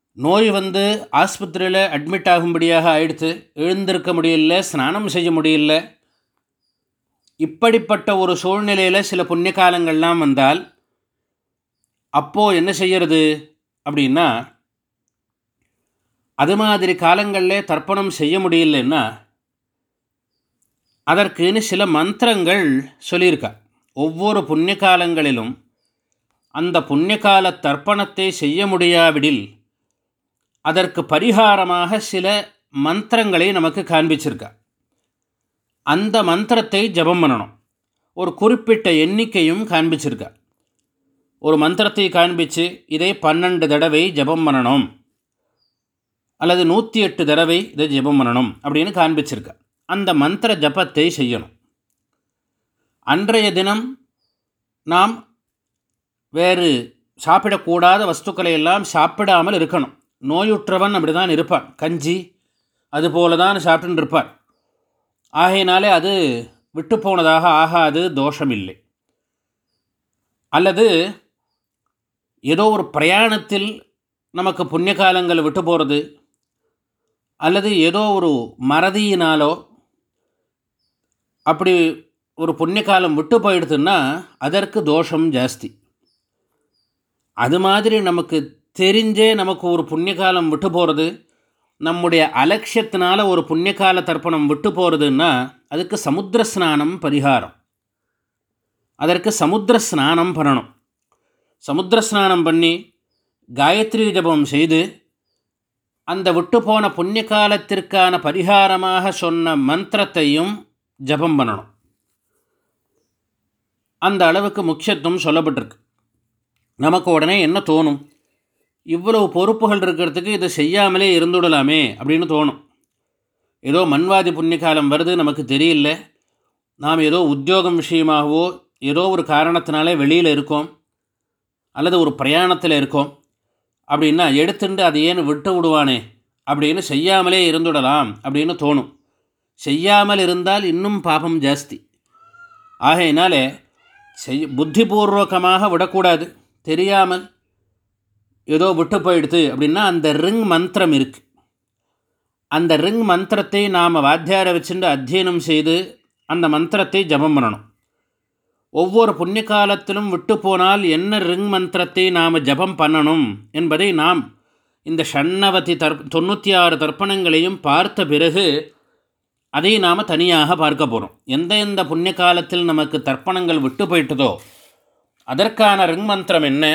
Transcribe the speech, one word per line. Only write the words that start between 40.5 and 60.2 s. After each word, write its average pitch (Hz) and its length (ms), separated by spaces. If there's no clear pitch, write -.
ஒரு 156 160
மந்திரத்தை 196 520
காண்பிச்சு, 170 560
"இதை 165 280
பன்னெண்டு 165 540
தடவை 151 440
ஜெபம் 156 340
பண்ணணும், 131 400
அல்லது 175 240
நூத்தி 220 360
எட்டு 180 240
தடவை 165 340
இதை 151 180
ஜெபம் 139 300
பண்ணணும்" 123 320
அப்படின்னு 151 320
காண்பிச்சிருக்கா. 156 600
அந்த 190 240
மந்திர 165 420
ஜபத்தை 151 560
செய்யணும். 120 420
அன்றைய 208 440
தினம் 196 320
நாம் 185 260
வேறு 175 340
சாப்பிடக்கூடாத 185 840
வஸ்துக்களை 180 460
எல்லாம் 165 320
சாப்பிடாமல் 180 720
இருக்கணும். 160 360